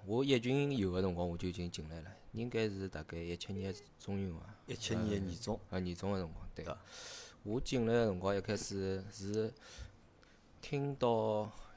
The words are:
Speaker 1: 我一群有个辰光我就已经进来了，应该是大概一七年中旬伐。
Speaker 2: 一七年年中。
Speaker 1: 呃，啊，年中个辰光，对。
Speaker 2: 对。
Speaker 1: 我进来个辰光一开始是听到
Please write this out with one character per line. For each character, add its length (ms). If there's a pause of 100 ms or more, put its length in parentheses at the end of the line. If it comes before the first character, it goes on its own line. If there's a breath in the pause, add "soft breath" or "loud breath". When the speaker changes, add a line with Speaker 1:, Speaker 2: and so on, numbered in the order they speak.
Speaker 1:
我 160
一 160
群 400
有 140
个 100
辰 100
光 160
我 80
就 120
已 40
经 160
进 200
来 140
了， 80 (200)
应 180
该 200
是 200
大 140
概 160
一 180
七 160
年 220 (240)
中 180
旬 160
伐。 100 (240)
Speaker 2:
一 100
七 180
年 320
年 140
中。 180 (120)
Speaker 1:
呃， 60
啊， 40
年 160
中 160
个 80
辰 80
光， 260
对。 100
Speaker 2:
对。 80 (680 loud breath)
Speaker 1:
我 180
进 240
来 80
个 140
辰 140
光 160
一 40
开 160
始 540
是 420 (1080 loud breath)
听 320
到 560 (260 loud breath)